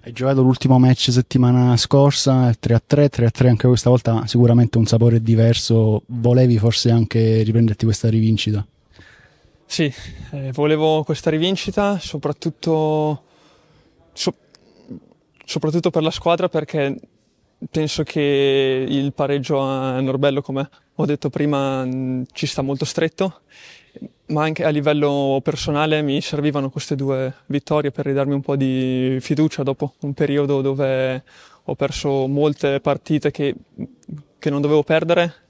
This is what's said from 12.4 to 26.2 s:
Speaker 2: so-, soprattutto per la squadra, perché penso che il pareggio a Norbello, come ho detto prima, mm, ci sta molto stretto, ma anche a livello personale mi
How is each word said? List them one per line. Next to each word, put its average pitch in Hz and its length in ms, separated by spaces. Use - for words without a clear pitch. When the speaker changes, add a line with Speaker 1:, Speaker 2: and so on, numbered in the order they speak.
Speaker 2:
so-, - 220
soprattutto 160 460
per 160 140
la 160 80
squadra, 175 400
perché 147 440
penso 156 320
che 139 840
il 139 280
pareggio 143 440
a 135 420
Norbello, 135 420
come 135 260
ho 151 100
detto 143 240
prima, 139 520
mm, 127 500
ci - 140
sta - 140
molto 139 240
stretto, 165 560
ma 151 160
anche 156 220
a 156 60
livello 143 720
personale 151 600
mi 143 180